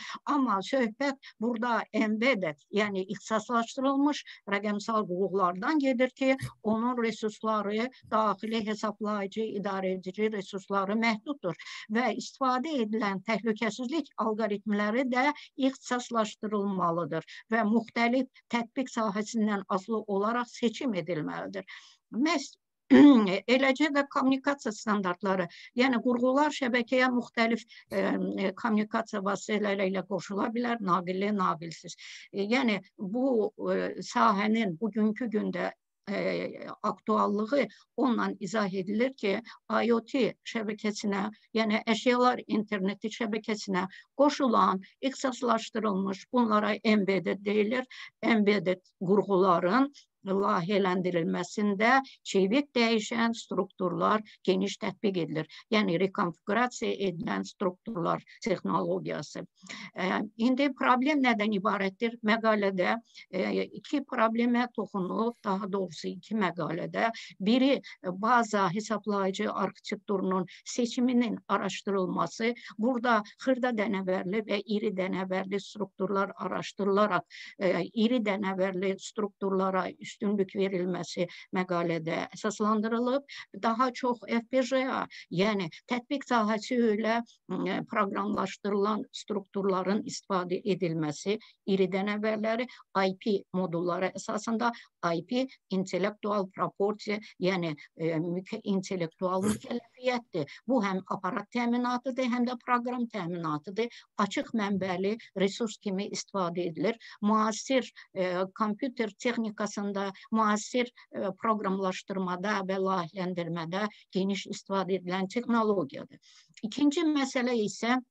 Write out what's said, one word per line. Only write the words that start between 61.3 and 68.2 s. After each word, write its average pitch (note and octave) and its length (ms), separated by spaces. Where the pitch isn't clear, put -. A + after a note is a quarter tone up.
ibarətdir? G3 640
Məqalədə, G#3+ 680
e, F#3+ 300
iki - 260
problemə A#3+ 680
toxunulub, G3 640
daha G3+ 300
doğrusu F#3+ 400
iki F#3+ 260
məqalədə. E3+ 720
Biri, B3 320
e, F#3 500